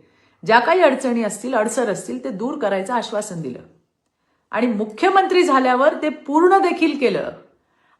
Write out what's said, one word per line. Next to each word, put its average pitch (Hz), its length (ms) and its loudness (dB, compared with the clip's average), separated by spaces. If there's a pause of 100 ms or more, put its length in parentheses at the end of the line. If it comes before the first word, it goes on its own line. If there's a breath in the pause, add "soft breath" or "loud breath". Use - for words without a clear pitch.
(460 soft breath)
ज्या 220 120 6
काही 330 240 2
अडचणी 254 400 2
असतील, 220 320 -6
अडसर 226 340 -2
असतील, 240 360 -6
ते 269 60 -6
दूर 247 280 -6
करायचं 196 360 -4
आश्वासन 208 460 -6
दिलं 123 180 -10 (920)
आणि 233 160 -2
मुख्यमंत्री 359 760 2
झाल्यावर 262 600 2
ते 302 60 0
पूर्ण 339 500 2
देखील 320 400 0
केलं. 196 320 -2 (680)